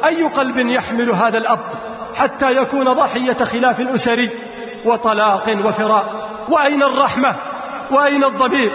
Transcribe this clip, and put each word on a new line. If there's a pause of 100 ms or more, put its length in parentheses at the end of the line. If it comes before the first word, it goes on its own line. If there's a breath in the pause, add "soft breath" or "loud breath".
أي
قلب
يحمل
هذا
الأب (540)
حتى
يكون
ضحية
خلاف
أسري (540)
وطلاق
وفراق؟ (180)
وأين
الرحمة؟ (540)
وأين
الضمير؟